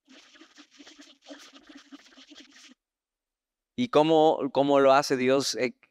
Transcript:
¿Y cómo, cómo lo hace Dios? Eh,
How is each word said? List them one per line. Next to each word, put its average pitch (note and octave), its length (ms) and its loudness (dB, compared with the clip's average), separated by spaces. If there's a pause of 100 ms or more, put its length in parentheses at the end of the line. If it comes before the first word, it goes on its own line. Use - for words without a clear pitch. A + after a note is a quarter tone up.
(3750)
¿Y B2 140 -6
cómo, D3+ 640 0
cómo C#3 280 0
lo C3+ 120 4
hace C#3+ 240 0
Dios? B2+ 380 -2
Eh, A#2+ 220 -6 (140)